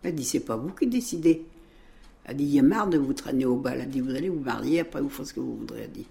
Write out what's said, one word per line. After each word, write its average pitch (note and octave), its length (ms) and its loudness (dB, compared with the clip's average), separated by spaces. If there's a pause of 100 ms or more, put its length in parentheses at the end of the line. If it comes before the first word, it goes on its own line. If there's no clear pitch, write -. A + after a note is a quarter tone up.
Elle F3 120 -4
dit, « C#3 100 -6
C'est - 140 0
pas - 160 -4
vous C#3 160 -6
qui B3+ 160 0
décidez. » E3+ 560 2 (800)
Elle - 140 -8
dit, « C#3+ 80 0
Il C#3+ 100 2
y C#3 40 8
a C3 40 8
marre G#3 240 6
de E3 100 4
vous C#3 140 2
traîner C3+ 320 -2
au B2 140 4
bal. » C3 240 -2
Elle B2+ 80 -6
dit, « C3+ 100 -2
Vous B2+ 160 -2
allez E3+ 140 -2
vous E3 100 -2
marier, C3 400 0
après D#3+ 220 -4
vous C#3 80 -2
ferez C3+ 160 -10
ce - 80 -14
que C3 80 -6
vous A#2+ 160 -6
voudrez. » A#2 260 -10
Elle - 80 -12
dit. - 200 -14